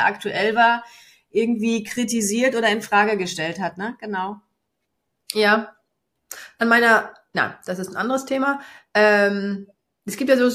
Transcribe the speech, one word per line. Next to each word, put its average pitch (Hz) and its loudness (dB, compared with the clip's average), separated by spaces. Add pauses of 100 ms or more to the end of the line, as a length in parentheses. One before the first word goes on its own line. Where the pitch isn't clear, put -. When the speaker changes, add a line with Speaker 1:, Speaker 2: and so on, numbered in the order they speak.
Speaker 1:
aktuell 202 -2
war, 233 2 (440)
irgendwie 226 0
kritisiert 233 -2
oder 226 0
in 214 0
Frage 208 0
gestellt 170 -6
hat, 175 -6
ne? 220 -10
Genau. 202 -8 (960)
Speaker 2:
Ja. 214 2 (840)
An 233 0
meiner 233 4 (200)
Na, 131 -4
das 180 -8
ist 190 -10
ein - -14
anderes 262 -2
Thema. 269 -2 (340)
Ähm, 202 2 (380)
es 202 -8
gibt 269 -2
ja 262 6
so 247 4